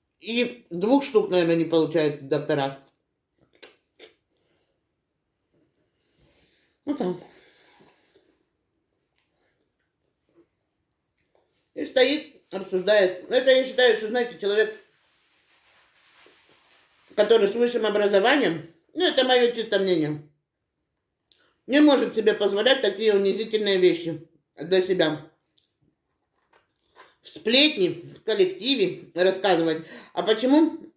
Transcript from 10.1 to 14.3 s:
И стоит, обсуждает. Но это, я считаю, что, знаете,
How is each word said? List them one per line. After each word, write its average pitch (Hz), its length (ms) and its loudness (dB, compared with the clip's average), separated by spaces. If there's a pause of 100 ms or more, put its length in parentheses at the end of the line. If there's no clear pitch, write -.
И - 120 -10
стоит, - 640 -2
обсуждает. 190 800 0
Но 226 80 -2
это, 262 140 2
я 262 140 4
считаю, 240 320 2
что, 214 120 -6
знаете, 233 300 -4